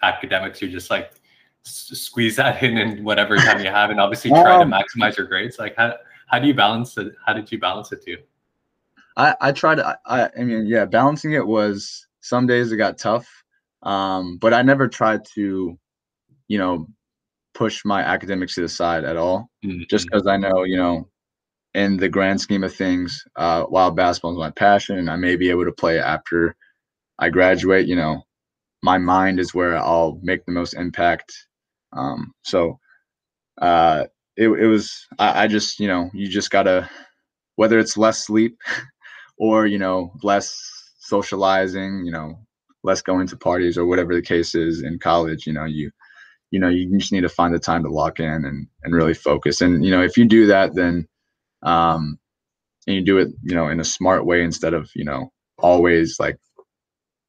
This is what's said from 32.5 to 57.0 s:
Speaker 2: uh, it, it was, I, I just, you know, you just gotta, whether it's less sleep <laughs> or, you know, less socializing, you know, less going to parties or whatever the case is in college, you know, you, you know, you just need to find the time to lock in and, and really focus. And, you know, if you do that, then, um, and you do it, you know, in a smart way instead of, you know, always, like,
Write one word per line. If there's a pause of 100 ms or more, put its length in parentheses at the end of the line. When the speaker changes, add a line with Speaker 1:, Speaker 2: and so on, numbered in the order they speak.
Speaker 2:
uh, (320)
it,
it
was, (120)
I,
I
just,
you
know,
you
just
gotta, (640)
whether
it's
less
sleep (400)
<laughs>
or,
you
know, (100)
less (440)
socializing,
you
know, (440)
less
going
to
parties
or
whatever
the
case
is
in
college,
you
know,
you, (600)
you
know,
you
just
need
to
find
the
time
to
lock
in
and, (160)
and
really
focus.
And,
you
know,
if
you
do
that,
then, (560)
um, (680)
and
you
do
it, (160)
you
know,
in
a
smart
way
instead
of,
you
know, (260)
always,
like, (920)